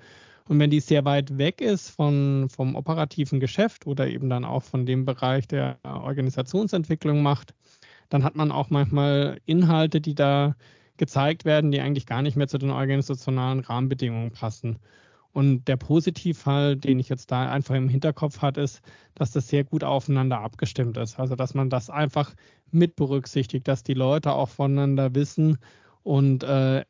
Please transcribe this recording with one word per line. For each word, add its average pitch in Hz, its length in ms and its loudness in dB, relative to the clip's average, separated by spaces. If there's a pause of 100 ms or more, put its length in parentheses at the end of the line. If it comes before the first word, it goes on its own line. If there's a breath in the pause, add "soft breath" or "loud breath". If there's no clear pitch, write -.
(480 loud breath)
Und 147 120 4
wenn 147 100 4
die 147 100 4
sehr 147 260 2
weit 143 320 0
weg 147 220 0
ist 214 300 -2
von, 139 600 2
vom 131 260 -4
operativen 147 640 -2
Geschäft 196 460 -2
oder 135 220 -2
eben 127 200 -4
dann 123 160 -2
auch 127 200 -4
von 127 220 -4
dem 127 200 0
Bereich, 131 420 -2
der 131 360 -4
Organisationsentwicklung 139 1400 -2
macht, 143 320 0 (540 soft breath)
dann 139 160 2
hat 151 120 -2
man 151 160 0
auch 139 180 -2
manchmal 143 760 0
Inhalte, 160 540 2
die 151 140 -4
da 143 420 2 (400 soft breath)
gezeigt 147 480 0
werden, 151 260 4
die 139 100 0
eigentlich 139 260 -2
gar 120 160 -2
nicht 139 140 -2
mehr 139 120 0
zu 143 100 -4
den 139 120 -2
organisationalen 135 880 -2
Rahmenbedingungen 123 720 -4
passen. 113 460 -8 (540 soft breath)
Und 139 360 2
der 135 80 2
Positivfall, 143 1000 0
den 135 220 0
ich 131 100 -4
jetzt - 220 -6
da 127 200 -2
einfach 135 260 -2
im 131 120 2
Hinterkopf 143 540 -2
hatte, 143 200 0
ist, - 200 -6 (320 soft breath)
dass 139 160 -2
das 135 180 -2
sehr 143 160 2
gut 139 200 -4
aufeinander 135 560 0
abgestimmt 113 560 -4
ist. 117 240 -6
Also, 127 160 -4
dass 131 180 -4
man 135 160 0
das 127 180 -4
einfach 147 460 -2 (380 soft breath)
mit 170 240 4
berücksichtigt, 135 720 -2
dass 135 160 0
die 139 100 -2
Leute 139 380 0
auch 135 160 0
voneinander 139 640 0
wissen 151 440 2 (440 soft breath)
und, 139 400 4
äh, 135 480 2